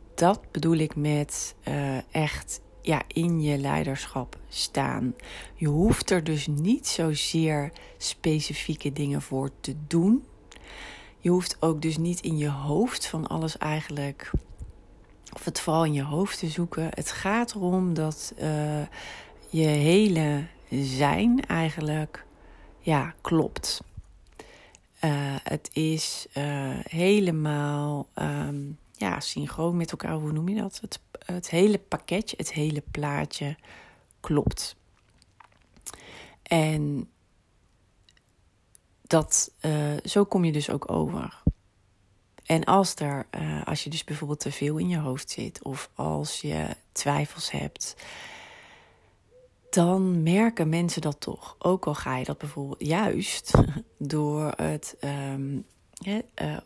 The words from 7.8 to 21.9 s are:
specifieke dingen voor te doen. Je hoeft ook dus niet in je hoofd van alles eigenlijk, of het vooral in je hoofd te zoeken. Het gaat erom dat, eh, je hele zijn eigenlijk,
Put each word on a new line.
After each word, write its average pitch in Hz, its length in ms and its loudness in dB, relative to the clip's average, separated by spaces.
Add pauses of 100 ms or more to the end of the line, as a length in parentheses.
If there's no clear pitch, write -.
specifieke - 960 -2
dingen 143 300 -2
voor 135 280 -4 (100)
te - 140 -6 (120)
doen. 185 380 4 (920)
Je 175 120 2
hoeft 180 300 2
ook 160 220 2
dus 156 140 0
niet 175 240 -2
in 160 180 -2
je 147 100 0
hoofd 147 580 0
van 160 200 -4
alles 160 320 -4
eigenlijk, 147 720 -4 (1040)
of - 120 -14
het - 160 -4
vooral 160 240 2
in 156 80 2
je 139 100 0
hoofd 151 360 -2
te 165 100 -4
zoeken. 165 420 -4
Het - 200 -6
gaat 226 440 -2
erom 185 400 2
dat, 156 420 -4
eh, 151 460 -2 (640)
je 160 180 4
hele 156 800 6 (260)
zijn 147 760 2
eigenlijk, 156 800 -2 (540)